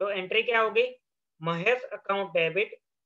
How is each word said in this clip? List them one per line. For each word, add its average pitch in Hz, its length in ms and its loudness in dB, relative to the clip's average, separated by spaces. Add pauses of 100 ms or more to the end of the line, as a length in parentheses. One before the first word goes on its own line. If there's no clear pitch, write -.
तो 196 100 -2
entry 196 320 0
क्या 226 180 2
होगी? 220 280 2 (520)
महेश 170 520 0
account 196 420 -4
debit 170 460 0 (260)